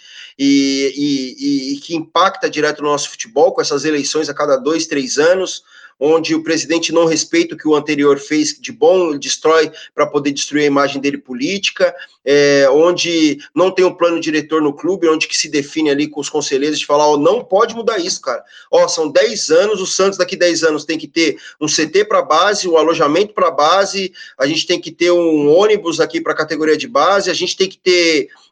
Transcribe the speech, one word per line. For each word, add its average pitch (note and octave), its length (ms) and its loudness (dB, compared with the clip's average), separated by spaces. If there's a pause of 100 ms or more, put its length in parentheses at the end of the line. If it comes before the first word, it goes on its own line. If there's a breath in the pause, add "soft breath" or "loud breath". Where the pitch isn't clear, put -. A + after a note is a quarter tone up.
(400 loud breath)
e, C#3 560 2
e, C3+ 420 -4
e, C#3 360 -4
e C#3+ 40 -6
que D#3+ 160 -12
impacta E3+ 560 -2
direto D3+ 320 -2
no D3 80 -2
nosso C#3+ 200 -2
futebol, D3 440 0
com - 60 -2
essas C#3+ 240 -2
eleições D3+ 460 -2
a - 40 -8
cada D3 220 0
dois, D#3 320 -2
três C3+ 320 -4
anos, F3+ 420 0 (380 loud breath)
onde D#3+ 360 0
o D#3+ 80 -2
presidente D#3+ 500 -2
não E3 120 4
respeita E3 500 -2
o - 20 -12
que D#3 100 -8
o D3+ 60 2
anterior C#3+ 460 2
fez D3+ 340 -2
de - 180 -16
bom, D#3+ 460 2
destrói D#3 540 0 (240 loud breath)
pra - 100 0
poder C#3+ 260 -2
destruir C#3+ 300 -4
a D3 60 2
imagem C#3 340 0
dele C#3+ 160 -2
política, E3+ 720 -4 (320 loud breath)
é, C#3+ 460 4
onde D#3+ 680 2 (160 loud breath)
não F3+ 160 2
tem F#3 120 0
um F3 120 2
plano E3+ 240 0
diretor D#3 420 -2
no C#3+ 140 0
clube, E3+ 340 -2
onde D#3 180 0
que - 80 -8
se D#3+ 140 -4
define D3 400 -2
ali C#3+ 180 0
com D3+ 140 -10
os - 80 -10
conselheiros C#3+ 480 -2
de - 80 -6
falar, D3+ 220 2
Ó, D3+ 100 4
não F3+ 260 2
pode G#3+ 300 0
mudar A3+ 240 -4
isso, - 240 -6
cara. A#2 220 -8 (260 loud breath)
Ó, E3+ 180 4
são D#3+ 220 -4
dez G3+ 400 0
anos, F#3+ 320 2
o F#3 60 -6
Santos F#3+ 320 0
daqui F3+ 180 -4
dez F3 240 0
anos D3+ 240 0
tem D#3 140 -6
que D3+ 80 -14
ter E3 320 -2 (200 loud breath)
um D3+ 80 -4
C D#3 200 -2
T F#3+ 180 0
pra G3+ 160 2
base, F#3 460 0
um D#3+ 100 4
alojamento D#3+ 560 2
pra F3+ 160 0
base, F#3+ 640 0 (240 loud breath)
a C3+ 80 0
gente D3+ 220 -2
tem F3 120 0
que E3 120 -14
ter E3+ 180 0
um D#3+ 420 2
ônibus F#3+ 480 2
aqui E3 220 -2
pra - 140 -4
categoria D#3 420 0
de C#3+ 100 -10
base, F3 440 0
a - 20 -4
gente D#3 240 -6
tem F#3+ 100 0
que - 120 -20
ter E3+ 500 2 (220 soft breath)